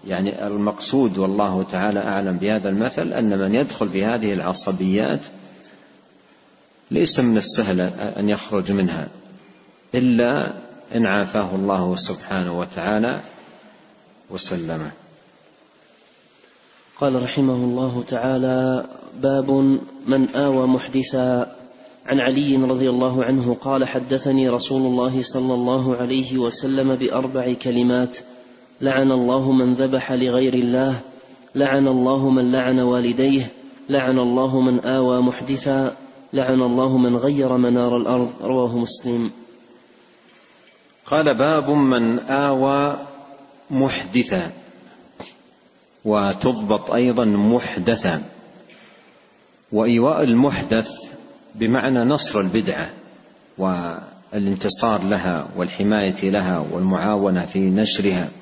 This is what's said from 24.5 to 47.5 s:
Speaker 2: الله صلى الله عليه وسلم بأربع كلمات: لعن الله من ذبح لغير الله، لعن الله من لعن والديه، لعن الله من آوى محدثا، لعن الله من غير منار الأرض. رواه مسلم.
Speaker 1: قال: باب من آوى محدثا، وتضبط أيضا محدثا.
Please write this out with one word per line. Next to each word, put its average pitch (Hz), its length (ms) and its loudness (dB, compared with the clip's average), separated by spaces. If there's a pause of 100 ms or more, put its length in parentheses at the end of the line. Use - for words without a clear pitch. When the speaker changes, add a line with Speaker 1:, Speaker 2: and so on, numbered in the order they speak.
Speaker 2:
الله 127 400 0
صلى 127 320 -2
الله 127 420 0
عليه 127 420 -2
وسلم 135 560 0
بأربع 127 580 -2
كلمات: 123 680 0 (640)
لعن 135 320 2
الله 131 400 2
من 127 220 4
ذبح 131 380 -2
لغير 127 420 2
الله، 127 460 0 (540)
لعن 139 340 2
الله 131 420 2
من 127 220 4
لعن 127 280 2
والديه، 123 680 2 (420)
لعن 131 300 2
الله 131 420 2
من 127 200 2
آوى 127 420 2
محدثا، 131 760 -2 (360)
لعن 131 300 2
الله 131 340 2
من 123 200 4
غير 131 400 2
منار 120 400 2
الأرض. 120 360 0 (100)
رواه 120 360 0
مسلم. 117 520 -4 (1800)
Speaker 1:
قال: 147 320 2
باب 143 320 2
من 123 480 4
آوى 139 800 0 (760)
محدثا، 120 840 -2 (1500)
وتضبط 107 840 0
أيضا 123 340 2
محدثا. 107 960 0 (1500)